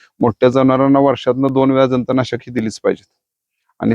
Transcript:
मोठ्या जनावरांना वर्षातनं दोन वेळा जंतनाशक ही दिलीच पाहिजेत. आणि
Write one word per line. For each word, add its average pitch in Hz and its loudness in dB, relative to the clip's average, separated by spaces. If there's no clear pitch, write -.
मोठ्या 120 2
जनावरांना 131 2
वर्षातनं 135 0
दोन 135 0
वेळा 135 2
जंतनाशक 127 -2
ही - -20
दिलीच 113 -6
पाहिजेत. - -6
आणि 113 -2